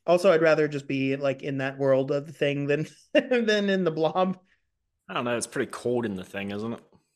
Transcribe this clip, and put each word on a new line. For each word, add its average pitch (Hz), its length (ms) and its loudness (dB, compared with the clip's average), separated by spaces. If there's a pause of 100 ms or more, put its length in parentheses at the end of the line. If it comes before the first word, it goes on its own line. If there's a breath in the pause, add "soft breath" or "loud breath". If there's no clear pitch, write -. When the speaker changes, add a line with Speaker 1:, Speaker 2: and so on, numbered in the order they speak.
Speaker 1:
Also, 180 260 4
I'd 160 100 4
rather 156 260 4
just 143 200 -6
be, 135 280 -2
like, 139 280 -4
in 139 160 -4
that 135 180 -4
world 135 340 2
of 143 140 -2
The 156 80 -16
Thing 143 340 -2
than, 151 200 0 (140)
<laughs> - 120 -20
than 220 560 2
in 190 140 2
the 165 80 2
blob. 160 480 0 (680)
Speaker 2:
I 190 60 -12
don't 139 120 -2
know, 120 120 0
it's 110 100 -4
pretty 123 240 -4
cold 120 340 -2
in 101 100 -4
The 92 80 -8
Thing, 98 280 -8
isn't 110 220 -6
it? - 100 -14 (320)